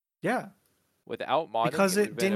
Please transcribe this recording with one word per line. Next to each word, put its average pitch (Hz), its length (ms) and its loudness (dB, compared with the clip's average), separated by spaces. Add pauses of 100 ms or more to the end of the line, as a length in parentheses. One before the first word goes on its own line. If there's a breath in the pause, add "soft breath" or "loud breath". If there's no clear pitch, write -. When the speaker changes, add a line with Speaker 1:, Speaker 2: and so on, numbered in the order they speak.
(220)
Speaker 1:
Yeah. 196 280 -2 (560)
Speaker 2:
Without 131 460 -2
modding, 113 200 0
Speaker 1:
Because 190 260 2
Speaker 2:
it - 20 2
Speaker 1:
it 208 40 4
Speaker 2:
would've 156 140 -6
been - 80 0
a 196 100 2